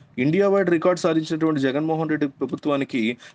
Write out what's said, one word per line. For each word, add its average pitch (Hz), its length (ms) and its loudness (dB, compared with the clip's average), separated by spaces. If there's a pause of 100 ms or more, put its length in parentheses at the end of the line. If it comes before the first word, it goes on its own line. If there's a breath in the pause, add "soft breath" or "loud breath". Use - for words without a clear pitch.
(200 soft breath)
ఇండియా 165 280 2
వైడ్ 196 220 2
రికార్డు 175 300 2
సాధించినటువంటి 160 600 0
జగన్మోహన్ 156 480 -2
రెడ్డి 147 180 0
ప్రభుత్వానికి 139 920 -2 (180 loud breath)